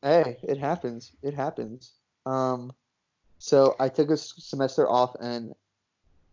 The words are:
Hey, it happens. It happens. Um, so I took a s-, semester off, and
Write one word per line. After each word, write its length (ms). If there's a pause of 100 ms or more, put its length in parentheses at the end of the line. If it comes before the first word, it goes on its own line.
Hey, 400
it 160
happens. 540 (100)
It 120
happens. 600 (320)
Um, 460 (640)
so 420
I 80
took 220
a 40
s-, 240
semester 500
off, 320
and 340 (800)